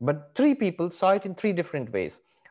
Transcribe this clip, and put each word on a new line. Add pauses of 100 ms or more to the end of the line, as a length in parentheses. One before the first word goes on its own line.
but
three
people
saw
it
in
three
different
ways. (320)